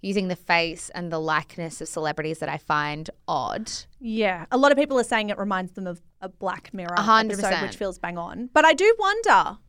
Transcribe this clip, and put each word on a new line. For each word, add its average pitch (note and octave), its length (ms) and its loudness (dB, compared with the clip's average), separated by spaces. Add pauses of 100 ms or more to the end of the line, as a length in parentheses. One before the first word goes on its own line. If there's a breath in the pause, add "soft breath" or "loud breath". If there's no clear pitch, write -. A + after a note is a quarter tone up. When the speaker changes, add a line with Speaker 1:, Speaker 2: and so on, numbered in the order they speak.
Speaker 1:
using F#3+ 260 -2
the F3+ 80 -2
face E3+ 600 -2
and F3 160 -6
the D#3+ 80 -2
likeness D#3+ 640 -4
of D#3+ 60 -10
celebrities D#3 520 -4
that D#3 100 -6
I D3+ 80 -6
find D3 520 -4 (180)
odd. D#3+ 440 -4 (280)
Speaker 2:
Yeah. G#3+ 520 -2
A A#3 60 2
lot C#4 140 6
of C#4 60 4
people C#4+ 220 0
are A#3 40 2
saying A3 260 0
it G3+ 80 -4
reminds F#3+ 360 -4
them F#3+ 140 -10
of F3 140 -10 (200)
a F#3+ 80 -10
Black - 440 -8
Mirror F3 240 -6
Speaker 1:
A G#3+ 40 2
hundred A3 340 4
Speaker 2:
episode, G3+ 140 -2
Speaker 1:
percent. D#3+ 180 0
Speaker 2:
which G#2+ 100 -10
feels G3 220 -6
bang F3 180 -6
on. F#3+ 360 -10
But D4+ 120 8
I D#4+ 80 8
do G4+ 240 6
wonder G4 600 2 (100)